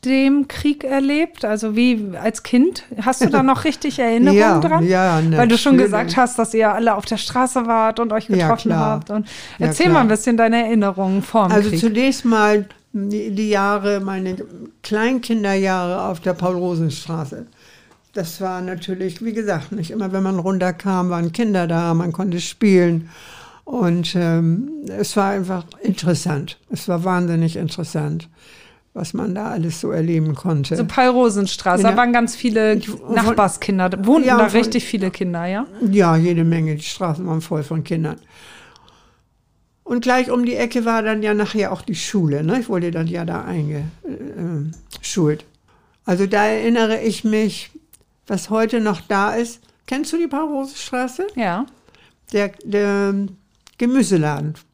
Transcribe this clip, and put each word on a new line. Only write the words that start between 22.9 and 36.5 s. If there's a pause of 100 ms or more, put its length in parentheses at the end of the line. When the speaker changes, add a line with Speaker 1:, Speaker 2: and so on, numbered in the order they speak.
Speaker 2:
Und,
ähm, (180)
es
war
einfach (180)
interessant. (140)
Es
war
wahnsinnig
interessant, (640)
was
man
da
alles
so
erleben
konnte.
Speaker 1:
So
Paul-Rosen-Straße,
Speaker 2:
In
Speaker 1:
da
Speaker 2:
der
Speaker 1:
waren
ganz
viele
Speaker 2:
Ich,
von
Speaker 1:
Nachbarskinder.
Da
wohnten
Speaker 2:
Ja,
Speaker 1:
da
Speaker 2:
von
Speaker 1:
richtig
viele
Kinder,
ja? (240)
Speaker 2:
Ja,
jede
Menge.